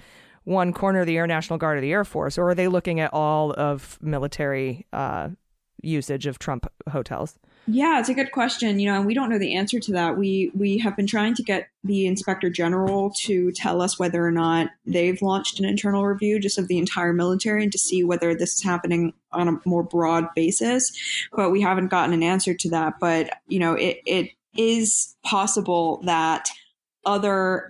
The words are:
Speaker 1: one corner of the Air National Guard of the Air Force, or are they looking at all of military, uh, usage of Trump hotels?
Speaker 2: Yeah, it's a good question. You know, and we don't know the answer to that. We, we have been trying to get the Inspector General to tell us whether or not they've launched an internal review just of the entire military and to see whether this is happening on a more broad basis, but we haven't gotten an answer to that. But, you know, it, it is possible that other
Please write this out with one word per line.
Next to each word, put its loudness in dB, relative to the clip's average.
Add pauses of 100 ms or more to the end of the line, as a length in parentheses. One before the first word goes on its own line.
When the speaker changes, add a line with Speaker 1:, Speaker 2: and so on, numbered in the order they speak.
(440)
Speaker 1:
one 0
corner 2
of 2
the 0
Air 0
National -2
Guard 0
of -2
the 0
Air 2
Force, -4
or 2
are 4
they 2
looking 0
at 0
all 0
of -4
military, -2
uh, -4 (520)
usage -4
of -6
Trump -6 (240)
hotels? -6 (280)
Speaker 2:
Yeah, 2
it's 0
a 0
good -2
question. 0
You 2
know, 2
and 0
we 0
don't 0
know 2
the 0
answer -2
to -4
that. 0
We, 0
we 2
have 0
been 0
trying 2
to -2
get -2 (160)
the 2
Inspector 0
General 0 (100)
to 2
tell -2
us -2
whether 0
or 2
not 2 (160)
they've 0
launched -2
an 0
internal 0
review 0
just 0
of -2
the 0
entire 0
military 0
and 0
to -4
see 0
whether 2
this -2
is -2
happening 0 (180)
on 0
a 0
more 2
broad 2 (100)
basis, 0 (400)
but 2
we 4
haven't 2
gotten 2
an 4
answer 2
to -2
that. 0
But, 2 (160)
you -2
know, 2
it, -2
it 0 (240)
is 0
possible 0
that 0 (540)
other 0